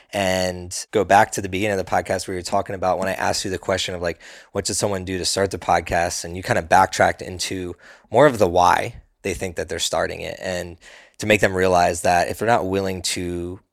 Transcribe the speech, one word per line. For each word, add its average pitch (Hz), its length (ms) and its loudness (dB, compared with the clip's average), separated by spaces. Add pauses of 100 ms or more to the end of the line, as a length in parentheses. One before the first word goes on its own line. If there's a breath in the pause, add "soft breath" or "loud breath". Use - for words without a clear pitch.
(140 loud breath)
and 92 800 -2
go 104 120 2
back 98 280 6
to - 100 -6
the 98 80 -4
beginning 98 300 0
of 90 40 -2
the - 80 -10
podcast 95 360 -2
where 95 80 -6
you're 90 80 -8
talking 101 320 -4
about 90 240 0
when 95 80 -2
I 95 60 -2
asked 92 300 -2
you 101 60 -6
the 92 80 -4
question 95 380 -4
of, 87 80 -8
like, 85 180 -4 (300 loud breath)
what 98 160 -4
should 104 80 -4
someone 101 280 -2
do 92 140 -4
to 85 80 -4
start 98 240 0
the 95 80 -8
podcast? 87 680 -2
And 85 120 -10
you 95 60 -10
kinda 104 180 0
backtracked 90 640 4
into 90 520 -8 (360 loud breath)
more 127 160 8
of 123 100 2
the 101 100 4
why, 87 540 4 (200)
they 98 120 -4
think 87 220 -8
that 87 140 -6
they're 85 100 -6
starting 85 420 -4
it, 82 180 -10
and 87 380 -8 (400 loud breath)
to - 80 -8
make 107 160 6
them 98 140 2
realize 90 460 4
that 87 280 2
if 92 100 -8
they're 107 80 -2
not 113 200 2
willing 95 340 -2
to 87 580 -6 (140)